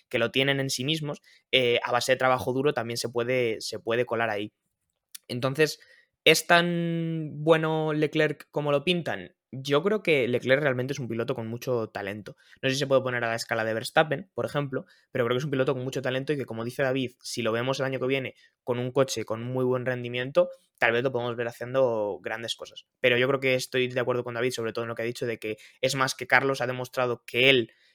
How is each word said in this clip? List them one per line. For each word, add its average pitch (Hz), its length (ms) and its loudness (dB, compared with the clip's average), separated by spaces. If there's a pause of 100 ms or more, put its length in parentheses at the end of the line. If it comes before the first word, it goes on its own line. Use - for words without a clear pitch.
que 120 100 0
lo 117 120 0
tienen 139 280 2
en 135 100 -2
sí 139 140 -4
mismos, 147 380 -4 (300)
eh, 123 320 4
a 123 80 -4
base 123 220 2
de 123 40 2
trabajo 127 340 2
duro 135 220 2
también 117 240 -4
se 120 120 -4
puede, 120 520 0
se - 180 -8
puede 113 260 0
colar 117 240 0
ahí. 104 220 -6 (760)
Entonces, 135 520 0 (440)
¿es 156 240 6
tan 165 960 0
bueno 160 500 4
Leclerc 151 580 0
como 147 200 -2
lo 143 120 2
pintan? 143 520 -2 (160)
Yo 139 320 0
creo 208 180 0
que 139 260 2
Leclerc 123 340 2
realmente 131 320 -2
es 139 60 -10
un 123 80 -6
piloto 117 280 -4
con 113 120 -6
mucho 117 420 -4
talento. 101 460 -10 (260)
No 135 80 0
sé 131 60 0
si 139 40 -4
se 143 80 -2
puede 135 140 6
poner 120 220 -2
a 117 60 0
la 113 60 0
escala 117 280 -2
de 110 120 0
Verstappen, 151 580 0
por - 120 -4
ejemplo, 143 400 -4 (260)
pero 131 140 0
creo 127 100 2
que 160 40 0
es 151 40 -4
un 147 80 -4
piloto 135 240 2
con 127 80 0
mucho 131 180 -6
talento 131 320 -2
y 143 40 -4
que, 135 80 -6
como 113 200 -6
dice 123 160 -4
David, 131 300 0 (100)
si - 220 -6
lo 110 80 0
vemos 127 280 0
el 135 60 -2
año 131 140 -4
que 127 80 -2
viene 131 260 -2 (300)
con 123 160 -2
un 127 120 -4
coche 131 320 2
con 110 200 -6
muy 127 220 -2
buen 123 200 0
rendimiento, 127 640 0 (300)
tal 117 140 4
vez 120 100 2
lo 131 80 0
podemos 120 240 -4
ver 117 120 -4
haciendo 117 760 0
grandes 113 320 -6
cosas. - 320 -18 (120)
Pero 123 200 4
yo 127 80 4
creo 135 120 2
que 131 140 2
estoy 127 340 0
de 123 120 -4
acuerdo 123 240 0
con 120 100 -8
David, 123 180 -2
sobre 113 220 -4
todo 117 120 -4
en 117 40 -6
lo 117 60 -8
que 113 80 -4
ha - 20 -2
dicho, 123 220 -4
de 113 100 -4
que 107 200 -6 (220)
es 131 140 0
más 131 220 0
que 127 100 -10
Carlos 135 360 2
ha 123 60 -2
demostrado 127 600 -4
que 127 240 4
él 123 200 4 (240)